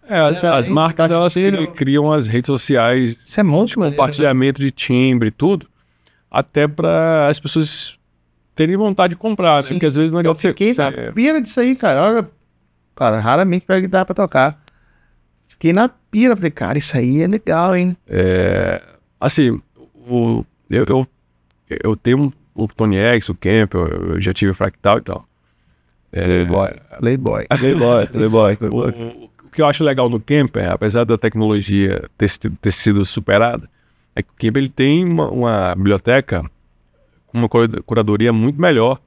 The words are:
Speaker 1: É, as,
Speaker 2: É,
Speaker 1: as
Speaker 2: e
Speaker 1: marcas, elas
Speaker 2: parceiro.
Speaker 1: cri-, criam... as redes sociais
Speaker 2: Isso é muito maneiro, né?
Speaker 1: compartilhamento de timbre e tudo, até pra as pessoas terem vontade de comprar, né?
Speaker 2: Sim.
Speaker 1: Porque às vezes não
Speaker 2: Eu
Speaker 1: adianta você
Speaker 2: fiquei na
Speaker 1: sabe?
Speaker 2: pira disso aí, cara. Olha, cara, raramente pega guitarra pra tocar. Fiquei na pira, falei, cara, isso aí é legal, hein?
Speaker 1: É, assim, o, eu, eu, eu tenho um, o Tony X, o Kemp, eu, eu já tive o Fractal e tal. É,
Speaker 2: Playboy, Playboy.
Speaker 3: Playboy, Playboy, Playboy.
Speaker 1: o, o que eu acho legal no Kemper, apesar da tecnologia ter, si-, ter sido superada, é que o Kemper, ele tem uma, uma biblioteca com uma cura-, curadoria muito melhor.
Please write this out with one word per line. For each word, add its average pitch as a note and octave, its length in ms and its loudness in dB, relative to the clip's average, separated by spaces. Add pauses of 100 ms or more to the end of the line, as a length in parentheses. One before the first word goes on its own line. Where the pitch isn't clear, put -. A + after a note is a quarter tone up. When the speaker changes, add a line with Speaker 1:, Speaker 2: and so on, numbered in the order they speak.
Speaker 1:
É, G3 100 -2
as, D#3 240 2
Speaker 2:
É, F3 60 2
Speaker 1:
as C3+ 180 2
Speaker 2:
e C3 60 -6
Speaker 1:
marcas, D#3+ 380 2
elas E3+ 140 2 (100)
Speaker 2:
parceiro. F#3+ 240 0
Speaker 1:
cri-, D#3 140 -4
criam... C#3+ 380 0
as D3 160 0
redes A#2 220 -2
sociais B2 680 0 (100)
Speaker 2:
Isso - 120 -6
é G#3+ 60 2
muito F#3+ 340 2
maneiro, E3 120 0
né? C#3+ 60 -6
Speaker 1:
compartilhamento C3+ 640 0
de C#3 80 0
timbre B2 580 0
e - 20 0
tudo, F3+ 360 -2 (640)
até D3 360 0
pra D#3+ 640 0
as D#3 100 -2
pessoas - 580 -4 (600)
terem E3 200 0
vontade F#3+ 360 0
de E3+ 40 -10
comprar, F3+ 460 0
né? - 60 -8
Speaker 2:
Sim. D#3+ 60 -4
Speaker 1:
Porque E3+ 120 -2
às C#3 80 0
vezes D#3+ 180 2
não E3+ 60 -2
Speaker 2:
Eu - 20 0 (120)
Speaker 1:
adianta D#3 80 -4
você F#3+ 80 0
Speaker 2:
fiquei G3 220 0
na B3 40 0
Speaker 1:
sabe? B2+ 380 -4
Speaker 2:
pira D4 280 0
disso A#3+ 200 -4
aí, B3+ 160 0
cara. D#3 260 0
Olha, A3 260 0 (680)
cara, A2 240 0
raramente F3 440 0
pega F#3+ 160 0
guitarra F#3 240 0
pra F#3 100 -6
tocar. D3+ 460 0 (880)
Fiquei - 260 -2
na A3+ 160 2
pira, A#3+ 480 0
falei, F3 140 -4
cara, A2+ 260 -4
isso C#3+ 200 -4
aí C3 260 2
é E3+ 60 0
legal, F3+ 480 0
hein? F3+ 200 -2 (120)
Speaker 1:
É, F#2 760 0 (380)
assim, B2+ 400 2 (480)
o, A#2 360 0 (240)
eu, A2+ 200 0
eu, C3 180 0 (800)
eu G#2+ 120 0
tenho B2 220 0
um, C#3+ 140 0 (220)
o G#2+ 140 -4
Tony G#2 280 0
X, A2+ 320 0
o F#2 60 -4
Kemp, G#2 400 0
eu, E2+ 120 -2
eu F2 340 -4
já F#2+ 140 -2
tive G2 160 0
o F#2 40 -2
Fractal G2+ 440 0
e - 40 -6
tal. - 220 -12 (880)
É, F#2 120 -4
Speaker 2:
Playboy, F2+ 460 0 (280)
Playboy. A#2 480 -2
Speaker 3:
Playboy, B2 640 2
Playboy, A2 480 2
Playboy. A#2+ 340 -2
Speaker 1:
o, A#2 400 -14 (160)
o - 40 -20
que D#3 120 -2
eu D3+ 40 4
acho C#3+ 180 0
legal C3 260 0
no A#2 100 -2
Kemper, A#2+ 500 0
apesar G#2+ 340 0
da A2+ 120 0
tecnologia G2+ 880 0 (140)
ter, G#2 100 0
si-, - 220 -6 (100)
ter G2+ 120 -2
sido G2+ 340 0
superada, A2+ 640 0 (440)
é - 80 -6
que - 80 -10
o - 60 -20
Kemper, A#2+ 260 0
ele C3+ 100 -2
tem D3 320 2
uma, E3 260 0
uma G#2+ 440 -2
biblioteca G2 680 0 (840)
com - 120 -6
uma A#2+ 100 0
cura-, A#2 340 0
curadoria A2 500 0
muito B2+ 280 0
melhor. C3 460 2